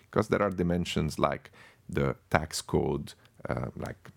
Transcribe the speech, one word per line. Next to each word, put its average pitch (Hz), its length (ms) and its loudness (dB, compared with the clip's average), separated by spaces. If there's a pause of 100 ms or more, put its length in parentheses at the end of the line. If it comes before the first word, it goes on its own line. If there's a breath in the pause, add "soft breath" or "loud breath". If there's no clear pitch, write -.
'cause - 200 2
there 95 120 4
are 101 100 4
dimensions 87 680 0
like 71 320 0 (380 loud breath)
the 69 260 0 (140)
tax - 320 0
code, 71 520 -2 (360 soft breath)
uh, 62 260 -2
like - 420 -10